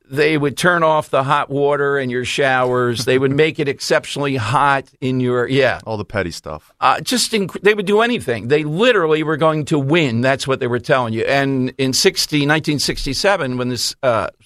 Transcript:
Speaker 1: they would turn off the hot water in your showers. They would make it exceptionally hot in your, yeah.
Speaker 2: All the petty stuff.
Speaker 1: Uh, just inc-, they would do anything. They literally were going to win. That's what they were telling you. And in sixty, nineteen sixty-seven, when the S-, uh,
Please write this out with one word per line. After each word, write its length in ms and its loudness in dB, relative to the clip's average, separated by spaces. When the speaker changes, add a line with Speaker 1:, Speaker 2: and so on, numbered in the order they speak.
Speaker 1:
they 300 2
would 180 -2
turn 240 2
off 300 2
the 120 2
hot 280 0
water 480 0
in 100 -4
your 160 -2
showers. 800 0
They 140 2
would 120 2
make 280 0
it 100 -2
exceptionally 680 -2
hot 520 0
in 200 -2
your, 280 0
yeah. 380 2
Speaker 2:
All 120 -4
the 60 -6
petty 280 -4
stuff. 500 -14
Speaker 1:
Uh, 200 4
just 320 -2
inc-, 280 -4
they 140 2
would 100 -4
do 160 2
anything. 460 -2
They 160 2
literally 580 2
were 160 -2
going 280 0
to 120 0
win. 440 2
That's 260 0
what 120 -2
they 60 -2
were 140 -2
telling 340 0
you. 120 -4
And 520 0
in 160 0
sixty, 540 0
nineteen 320 0
sixty-seven, 800 -2
when 100 -2
the 60 -4
S-, 260 -6
uh, 280 0